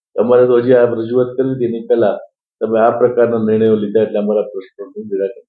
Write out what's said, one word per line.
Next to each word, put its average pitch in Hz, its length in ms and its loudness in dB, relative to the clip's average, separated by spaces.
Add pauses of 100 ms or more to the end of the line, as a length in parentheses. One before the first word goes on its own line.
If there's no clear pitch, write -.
(160)
કે - 40 -6
અમારે 123 280 4
તો 120 100 4
હજી 123 160 2
આ 120 200 4
રજૂઆત 120 340 -2
કરી 131 260 -4
હતી, 120 120 -4
એની 113 220 -6
પહેલા 117 300 0 (440)
તમે 110 180 -2
આ 117 180 2
પ્રકારના 117 480 0
નિર્ણયો 110 300 2
લીધા 104 260 0
એટલે 107 180 -2
અમારા 104 220 0
પ્રશ્નોનું 98 640 -12
નિરાકરણ 98 440 -6